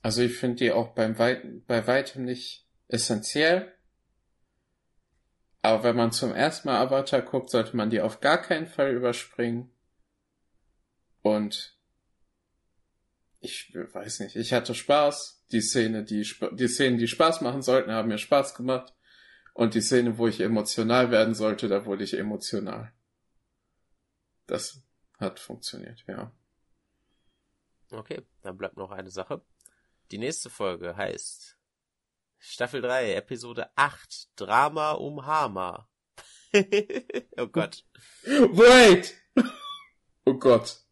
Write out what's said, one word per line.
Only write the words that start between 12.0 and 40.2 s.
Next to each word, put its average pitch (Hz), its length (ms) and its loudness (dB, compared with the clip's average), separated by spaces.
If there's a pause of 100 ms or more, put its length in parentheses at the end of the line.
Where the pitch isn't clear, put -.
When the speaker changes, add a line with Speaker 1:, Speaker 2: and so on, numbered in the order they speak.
Speaker 1:
ich - 340 -14
weiß 101 460 -12
nicht, 101 160 -12
ich 113 160 -4
hatte 127 200 -2
Spaß. - 800 0
Die 113 100 0
Szene, 110 440 -2
die 104 180 -4
Sp-, - 320 -8
die 120 140 0
Szenen, 127 280 2
die 117 120 0
Spaß 165 320 2
machen 135 200 -4
sollten, 127 300 0
haben 110 160 -2
mir 107 120 -2
Spaß 139 360 0
gemacht. 127 380 -6 (600)
Und 113 200 0
die 113 80 2
Szene, 120 360 2
wo 113 120 0
ich - 100 -6
emotional 113 720 0
werden 110 220 4
sollte, 107 340 -2
da 101 180 -2
wurde 101 200 -4
ich - 120 -6
emotional. 104 760 -8 (1500)
Das - 340 -8 (380)
hat 98 220 -8
funktioniert, - 680 -16
ja. 117 240 -12 (1600)
Speaker 2:
Okay, 117 300 -14 (220)
dann 92 140 -14
bleibt 95 200 -10
noch 95 140 -14
eine 95 180 -14
Sache. 95 320 -10 (680)
Die 98 80 -12
nächste 131 300 -8
Folge 87 460 -8
heißt - 600 -10 (800)
Staffel 123 440 -6
drei, 123 340 0
Episode 117 600 -10
acht, - 600 -4
Drama 151 560 0
um 143 340 -8
Hama. 101 640 -4 (640)
<laughs> 208 40 6 (800)
Oh 120 100 -6
Gott. - 360 -6 (400)
Speaker 1:
Wait! 233 880 8 (1120)